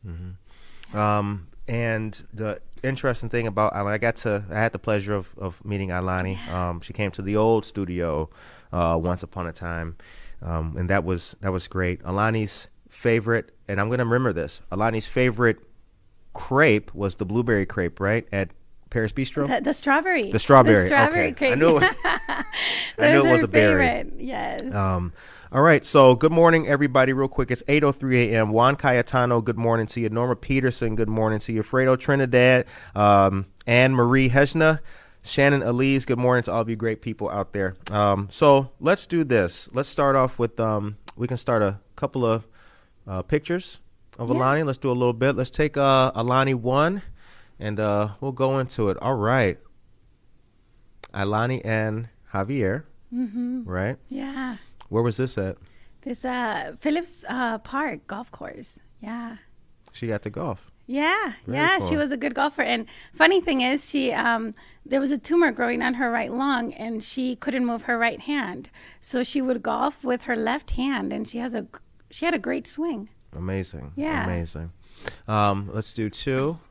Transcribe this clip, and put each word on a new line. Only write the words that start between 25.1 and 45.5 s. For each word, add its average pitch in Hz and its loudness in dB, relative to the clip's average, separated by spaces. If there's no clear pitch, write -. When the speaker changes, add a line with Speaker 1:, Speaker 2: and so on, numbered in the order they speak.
Speaker 1:
all 131 2
right. 151 6
So 131 8
good 156 4
morning, 165 6
everybody. 135 4
Real 135 0
quick, 135 -2
it's 123 -4
eight 147 4
oh 139 6
three 123 2
A 113 4
M. 107 2
Juan 120 4
Cayetano, 123 2
good 113 -2
morning 117 2
to 120 -6
you. 113 0
Norma 117 0
Peterson, 123 -2
good 107 0
morning 110 0
to 113 -8
you. 110 0
Fredo 131 2
Trinidad, 127 4
um, 98 6
Anne 127 6
Marie 127 4
Heshna, 151 4
Shannon 139 2
Elise, 127 0
good 123 -2
morning 123 2
to - -6
all 113 0
of 110 -4
you 117 -2
great 110 -4
people 104 -6
out 98 -6
there. 95 -2
Um, 101 2
so 139 4
let's 175 0
do 170 -2
this. 113 0
Let's 131 -4
start 139 2
off 131 0
with, 117 -4
um, 107 -2
we 120 -6
can 127 -4
start 117 0
a 101 0
couple 135 -4
of, 113 0
uh, 92 -6
pictures 170 -4
of 120 -6
Speaker 2:
Yeah. 127 2
Speaker 1:
Ailani. 135 2
Let's 135 -4
do 135 0
a - 2
little 123 2
bit. 131 2
Let's 127 -4